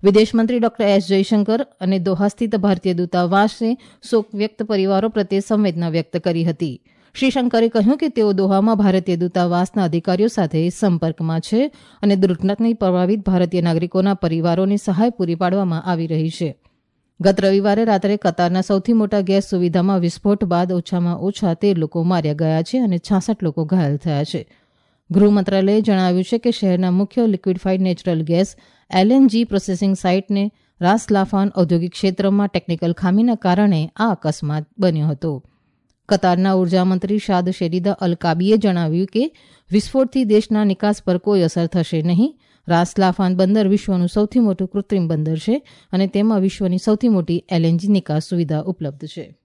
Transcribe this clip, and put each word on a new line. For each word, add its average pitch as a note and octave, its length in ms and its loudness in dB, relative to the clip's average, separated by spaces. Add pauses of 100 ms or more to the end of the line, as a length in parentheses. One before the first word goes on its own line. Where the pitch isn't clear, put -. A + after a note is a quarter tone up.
વિદેશ G#3 320 4
મંત્રી A3+ 240 2
ડોક્ટર A3+ 240 -2
એસ G3+ 240 2
જયશંકર G3+ 540 2
અને F#3+ 380 -2
દોહા F#3 280 0
સ્થિત A3 280 -2
ભારતીય F#3+ 380 0
દૂતાવાસે F#3+ 840 0 (320)
શોક A3 260 -2
વ્યક્ત A3 280 -4
પરિવારો G3 460 0
પ્રત્યે G3 300 -2
સંવેદના F#3+ 500 0
વ્યક્ત D#3+ 280 -4
કરી E3 260 -2
હતી. D#3+ 380 -4 (340)
શ્રી C4 140 0
શંકરે A#3+ 400 0
કહ્યું A3+ 280 2
કે D4+ 120 -2
તેઓ G#3+ 240 0
દોહામાં G3 420 2
ભારતીય F#3+ 400 2
દૂતાવાસના F3+ 680 0
અધિકારીઓ F3+ 440 0
સાથે E3 420 0
સંપર્કમાં E3 720 -2
છે A#3 320 -2 (300)
અને G3+ 140 2
દુર્ઘટનાથી F#3+ 580 0
પ્રભાવિત F#3 460 0
ભારતીય F3+ 420 0
નાગરિકોના F3 520 0
પરિવારોને F3 640 0
સહાય G3+ 320 0
પૂરી F3+ 260 -4
પાડવામાં F3+ 480 -2
આવી E3 240 -4
રહી D#3+ 220 -2
છે. D#3+ 260 -6 (640)
ગત F#3+ 220 2
રવિવારે G3+ 440 2
રાત્રે G#3 320 0
કતારના F3 440 0
સૌથી G3 320 0
મોટા G#3 280 0
ગેસ G3 220 0
સુવિધામાં F3+ 560 0
વિસ્ફોટ G3+ 440 -2
બાદ F3+ 280 -2
ઓછામાં F3 480 -2
ઓછા F#3+ 340 -2
તેર G3 240 0
લોકો E3 260 -2
માર્યા E3+ 300 0
ગયા D#3+ 280 0
છે G3+ 180 -4
અને G3+ 180 0
છાસઠ G#3 460 -2
લોકો D#3+ 220 -2
ઘાયલ D3+ 320 0
થયા D3 260 -2
છે. - 240 -8 (640)
ગૃહ G3+ 200 4
મંત્રાલયે G3 500 2
જણાવ્યું F#3 420 2
છે A#3 140 -2
કે A#3 140 0
શહેરના F#3 400 0
મુખ્ય G3+ 360 0
લિક્વિફાઇડ F#3+ 540 -2
નેચરલ F3 400 -2
ગેસ E3 340 0 (360)
એલ F#3+ 200 4
એન C4+ 160 6
જી A3+ 160 2
પ્રોસેસિંગ G3 520 -2
સાઇટને G3 560 -2 (300)
રાસ G3 300 2
લાફાન G3 440 0
ઔદ્યોગિક F3 360 0
ક્ષેત્રમાં G3 560 0
ટેકનિકલ E3+ 460 -4
ખામીના G#3+ 420 0
કારણે F3+ 600 0
આ A3 160 -2
અકસ્માત D3+ 540 -4 (140)
બન્યો D#3+ 280 0
હતો. D3 360 -4 (680)
કતારના F#3 440 2
ઉર્જા F#3 320 2
મંત્રી F#3+ 320 -2
શાદ F3+ 320 -2
શેરીદા F#3 420 -2
અલ F3+ 220 -2
કાબીએ F3 440 0
જણાવ્યું F3 500 0
કે C4+ 240 -2 (400)
વિસ્ફોટથી C4 520 0
દેશના G#3+ 400 2
નિકાસ G#3 400 0
પર F3+ 140 0
કોઈ G3+ 240 0
અસર E3+ 260 0
થશે E3 340 -2
નહીં. F3+ 340 0 (320)
રાસ E3+ 320 0
લાફાન F#3 360 2
બંદર F#3+ 320 2
વિશ્વનું F#3 400 0
સૌથી G#3+ 320 0
મોટું G3 280 0
કૃત્રિમ G3 400 -4
બંદર D#3+ 300 -2
છે A#3+ 240 -2 (300)
અને F#3+ 160 0
તેમાં G#3 340 0
વિશ્વની F#3+ 360 -2
સૌથી G#3+ 300 0
મોટી F3 420 0
એલ E3 160 0
એન E3 120 2
જી F3+ 100 -4
નિકાસ F3 360 0
સુવિધા D#3+ 380 -2
ઉપલબ્ધ D#3 440 -8
છે. D3+ 400 -16